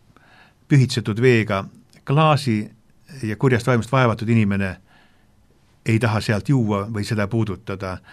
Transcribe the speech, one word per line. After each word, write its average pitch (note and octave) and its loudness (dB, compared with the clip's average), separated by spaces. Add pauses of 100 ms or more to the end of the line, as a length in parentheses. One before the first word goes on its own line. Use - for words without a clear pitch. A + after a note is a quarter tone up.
(680)
pühitsetud A#2 2
veega G#2+ 2 (440)
klaasi C#3 0 (520)
ja G#2+ -6
kurjast B2 2
vaimust A#2+ 0
vaevatud A#2 0
inimene G2+ 0 (1080)
ei A2+ 2
taha A2 0
sealt G2+ -2
juua G#2+ 0
või G#2+ -6
seda G#2 -2
puudutada. G2 -6 (140)